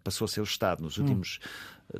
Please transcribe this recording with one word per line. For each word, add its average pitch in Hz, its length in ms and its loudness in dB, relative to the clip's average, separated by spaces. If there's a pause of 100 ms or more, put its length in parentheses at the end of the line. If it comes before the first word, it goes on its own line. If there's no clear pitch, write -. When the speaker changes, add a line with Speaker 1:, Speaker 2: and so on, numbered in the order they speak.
Speaker 1:
passou - 220 0
a 104 40 4
ser - 120 -2
o 107 40 2
Estado. 90 380 2
Nos 78 160 -4
Speaker 2:
Hum. - 40 4
Speaker 1:
últimos, 123 360 2 (560)
eh, - 60 -4